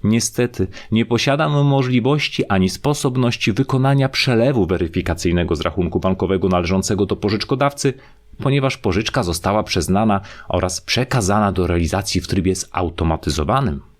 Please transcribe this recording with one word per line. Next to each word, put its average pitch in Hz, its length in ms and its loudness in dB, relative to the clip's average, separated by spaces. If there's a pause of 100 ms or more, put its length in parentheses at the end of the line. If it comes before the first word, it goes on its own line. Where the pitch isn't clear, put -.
niestety 113 640 0 (240)
nie 113 140 2
posiadam 143 600 2
możliwości 135 800 2
ani 95 220 4
sposobności 127 840 0
wykonania 135 580 2
przelewu 120 560 2
weryfikacyjnego 85 920 0
z 73 60 -6
rachunku 85 380 -2
bankowego 92 500 0
należącego 95 560 0
do 95 100 -2
pożyczkodawcy, 127 800 -2 (440)
ponieważ 135 400 -2
pożyczka 107 460 -2
została 95 400 0
przyznana 98 580 0 (280)
oraz 90 320 -2
przekazana 104 680 0
do 90 160 0
realizacji 87 540 0
w - 60 -12
trybie 92 280 0
zautomatyzowanym 80 1300 -2 (180)